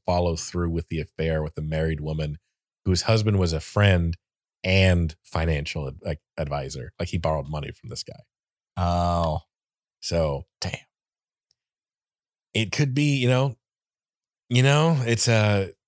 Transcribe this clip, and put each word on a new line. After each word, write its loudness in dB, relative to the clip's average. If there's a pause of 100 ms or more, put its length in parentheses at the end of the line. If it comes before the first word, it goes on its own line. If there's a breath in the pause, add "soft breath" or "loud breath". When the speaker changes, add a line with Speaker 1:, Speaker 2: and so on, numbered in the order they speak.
Speaker 1:
follow 2
through -4
with -4
the -4
affair -2
with -8
the -8
married -2
woman -6 (480)
whose 2
husband 2
was 2
a -2
friend 2 (480)
and 4
financial -2
ad-, -12
like, -6 (180)
advisor. -8
Like, -6
he -4
borrowed -2
money -8
from -18
this -10
guy. -16 (580)
Speaker 2:
Oh. 0 (600)
Speaker 1:
So -2 (160)
Speaker 2:
Damn. -6 (1800)
Speaker 1:
it 0
could 0
be, 2
you 2
know, 2 (920)
you 4
know, 4
it's 2
a, 4 (160)